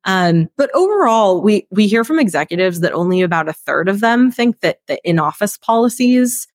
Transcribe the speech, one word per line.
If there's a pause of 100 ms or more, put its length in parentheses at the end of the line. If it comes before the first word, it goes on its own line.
Um,
but
overall,
we,
we
hear
from
executives
that
only
about
a
third
of
them
think
that
the
in-office
policies